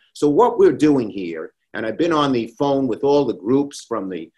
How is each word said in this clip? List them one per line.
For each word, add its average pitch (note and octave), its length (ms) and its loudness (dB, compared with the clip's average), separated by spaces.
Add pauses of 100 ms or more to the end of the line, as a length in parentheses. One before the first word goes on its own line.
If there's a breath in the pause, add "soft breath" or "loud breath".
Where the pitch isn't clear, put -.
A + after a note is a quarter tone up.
(140 soft breath)
So D3 160 0
what A#3 280 2
we're F#3 140 6
doing C3 380 2
here, F2 440 -10 (200)
and A2 120 -6
I've A2 120 -6
been E3+ 160 0
on C#3+ 180 2
the A#2 160 -2 (100)
phone C#3 300 0
with A2 160 -6
all C#3+ 220 2
the A2+ 80 -2
groups C3+ 500 -2
from G#2 260 -8
the E2 280 -10